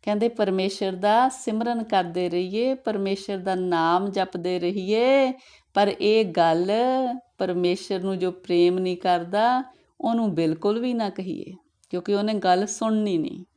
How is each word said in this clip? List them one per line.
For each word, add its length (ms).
ਕਹਿੰਦੇ 260
ਪਰਮੇਸ਼ਰ 640
ਦਾ 360
ਸਿਮਰਨ 540
ਕਰਦੇ 480
ਰਹੀਏ, 440
ਪਰਮੇਸ਼ਰ 640
ਦਾ 160
ਨਾਮ 540
ਜਪਦੇ 520
ਰਹੀਏ, 720
ਪਰ 260
ਇਹ 240
ਗੱਲ 460
ਪਰਮੇਸ਼ਰ 600
ਨੂੰ 180
ਜੋ 120
ਪ੍ਰੇਮ 480
ਨਹੀਂ 180
ਕਰਦਾ, 680
ਉਹਨੂੰ 340
ਬਿਲਕੁਲ 440
ਵੀ 160
ਨਾ 160
ਕਹੀਏ, 440
ਕਿਉਂਕਿ 240
ਉਹਨੇ 200
ਗੱਲ 320
ਸੁਣਨੀ 520
ਨਹੀਂ। 260